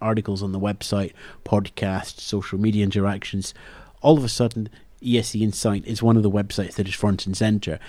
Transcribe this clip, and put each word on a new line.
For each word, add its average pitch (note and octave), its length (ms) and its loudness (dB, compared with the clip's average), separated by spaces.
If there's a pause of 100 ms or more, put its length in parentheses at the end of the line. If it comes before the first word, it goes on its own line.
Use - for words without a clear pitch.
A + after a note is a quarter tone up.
articles G#2+ 420 0
on F#2+ 100 -4
the G2 60 -2
website, G2 540 -2 (320)
podcasts, G2 760 -2
social G2 380 -6
media G#2+ 240 2
interactions, G2 680 -2 (480)
all D#3 160 6
of C3+ 80 0
a A#2 40 -2
sudden A2 420 -2 (320)
E A#2+ 160 2
S A#2 100 0
C G#2+ 140 -2
Insight G2+ 440 0
is A2 160 -4
one A2+ 160 8
of G#2+ 40 6
the G#2 80 4
websites G2+ 440 -2
that G2 120 -2
is F#2 80 -6
front G2+ 300 0
and F#2+ 100 -4
centre, G#2 440 0 (100)